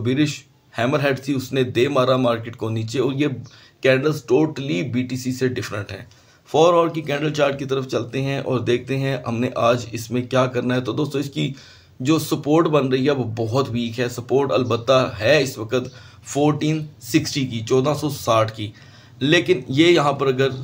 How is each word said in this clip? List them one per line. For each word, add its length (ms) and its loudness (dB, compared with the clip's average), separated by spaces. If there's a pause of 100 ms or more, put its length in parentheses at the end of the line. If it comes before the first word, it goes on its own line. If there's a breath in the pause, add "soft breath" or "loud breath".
bearish 280 0 (400)
हैमरहेड 440 0 (100)
थी 60 -2
उसने 300 -2
दे 240 0
मारा 280 2
मार्केट 400 -2
को 140 -6
नीचे, 280 -4
और 160 0
ये 140 0 (540 loud breath)
कैंडल्स 440 2
totally 560 2 (100)
बीटीसी 400 -4
से 180 -2
डिफरेंट 400 -8
हैं। 160 -12 (420 soft breath)
फ़ोर 260 6
आवर 140 4
की 140 -4
कैंडल 280 -2
चार्ट 280 0
की 60 -8
तरफ 220 -2
चलते 340 -4
हैं 220 -2
और 200 -2
देखते 340 0
हैं 300 -2
हमने 320 -2
आज 360 2
इसमें 340 -4
क्या 200 2
करना 260 -2
है। 60 0
तो 120 -4
दोस्तों 280 -2
इसकी 340 -4 (460 loud breath)
जो 180 2
सपोर्ट 500 2
बन 240 2
रही 120 2
है 80 4
वो 120 0 (120)
बहुत 340 0
वीक 280 -4
है। 120 -2
सपोर्ट 420 0
अलबत्ता 520 2 (140)
है 240 4
इस 160 -6
वक्त 340 -4 (320 loud breath)
फोर्टीन 640 0 (140)
सिक्सटी 440 0
की, 140 -6
चौदह 340 2
सौ 160 -4
साठ 400 0
की, 220 -10 (500 loud breath)
लेकिन 480 2
ये 200 4
यहाँ 220 4
पर 160 0
अगर 220 2 (140)